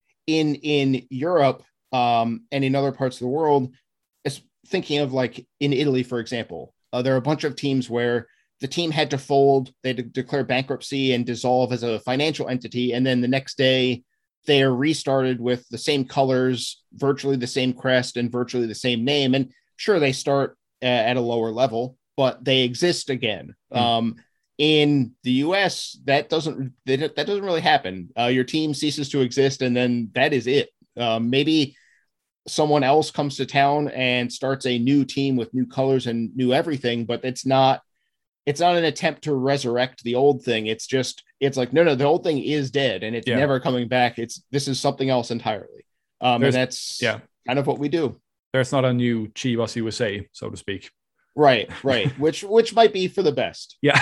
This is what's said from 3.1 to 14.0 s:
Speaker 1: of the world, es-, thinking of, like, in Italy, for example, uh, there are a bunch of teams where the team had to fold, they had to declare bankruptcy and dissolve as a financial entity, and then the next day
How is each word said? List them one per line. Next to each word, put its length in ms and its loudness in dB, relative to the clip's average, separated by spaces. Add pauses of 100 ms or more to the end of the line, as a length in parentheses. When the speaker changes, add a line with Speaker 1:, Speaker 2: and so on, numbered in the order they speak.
Speaker 1:
of 40 -14
the 80 -4
world, 460 2 (520)
es-, 160 -8 (240)
thinking 320 -2
of, 160 -2
like, 320 -4 (140)
in 120 0
Italy, 300 2
for 180 -4
example, 540 -10 (180)
uh, 80 -2
there 140 2
are 40 2
a 40 -2
bunch 220 -2
of 120 -4
teams 320 -2
where 380 -2 (340)
the 80 -8
team 220 -4
had 220 -2
to 60 -4
fold, 540 2 (100)
they 80 -2
had 60 -4
to 60 -6
declare 420 -4
bankruptcy 720 -2
and 100 0
dissolve 480 0
as 100 -4
a 180 -2
financial 480 -2
entity, 440 -4
and 140 0
then 160 2
the 60 -2
next 280 -2
day 460 2 (420)